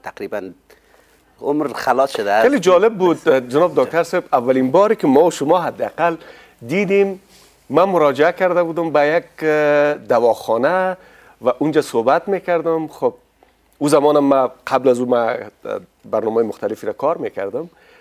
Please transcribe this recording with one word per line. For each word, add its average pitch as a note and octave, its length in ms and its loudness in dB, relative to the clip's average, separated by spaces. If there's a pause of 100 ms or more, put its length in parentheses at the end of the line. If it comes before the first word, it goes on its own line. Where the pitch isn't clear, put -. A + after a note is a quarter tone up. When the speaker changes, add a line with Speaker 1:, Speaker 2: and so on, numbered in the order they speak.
Speaker 1:
تقریباً F#2+ 480 -12 (920)
عمر D3 320 -4
خلاص C3 380 0
شده G2+ 200 -4
است. A2 180 4
Speaker 2:
خیلی C#4+ 100 0
جالب F#3 380 4
بود، E3+ 320 0 (200)
جناب C#3+ 340 2
دکتر E3 200 -2
صاحب، E3+ 200 -4 (100)
اولین C3 380 2
باری G3+ 240 4
که E3+ 120 -2
ما C#3 160 6
و C#3+ 80 2
شما D3 280 0
حداقل D3+ 560 -4 (520)
دیدیم، G3 540 0 (480)
من D3+ 140 2
مراجعه D#3 480 2
کرده F3 320 0
بودم E3 280 -4
به D3 160 2
یک، E3 160 0 (260)
اه، D3 440 2
دواخانه B2 1040 0 (440)
و A2+ 80 -2 (100)
اونجا D3+ 220 0
صحبت C3 460 0
می‌کردم. E3 600 -4
خب، C3 260 -4 (640)
او D3 120 -2
زمانم D3 340 4
ما، C3+ 280 2 (160)
قبل C3 220 0
از B2 100 2
او B2+ 60 -4
ما، B2 160 0
اه، A#2 180 -2 (680)
برنامه A2 380 -2
مختلفی G#2+ 440 -8
را G#2+ 60 -4
کار D#3 240 -4
می‌کردم. A#2 520 -8 (320)